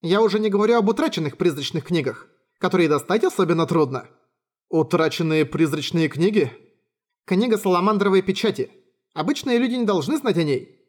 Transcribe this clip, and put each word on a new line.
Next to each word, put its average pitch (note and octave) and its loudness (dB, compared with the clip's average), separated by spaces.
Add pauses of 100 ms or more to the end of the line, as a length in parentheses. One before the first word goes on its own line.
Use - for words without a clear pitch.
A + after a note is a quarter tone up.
Я F#3 2
уже G#3+ 2
не G#3+ 0
говорю G#3+ 2
об G#3 2
утраченных F3+ -2
призрачных D3+ -2
книгах, C3+ -4 (320)
которые F3+ 2
достать D3+ 0
особенно E3+ 0
трудно». D3 -2 (600)
«Утраченные D#3 0
призрачные D#3 -2
книги?» E3+ 0 (760)
«Книга G#3+ 2
Саламандровой G3 2
печати. F#3+ -2 (420)
Обычные A#3 -2
люди A#3+ 0
не B3 -2
должны G3 0
знать A3 0
о E3+ 0
ней. - -4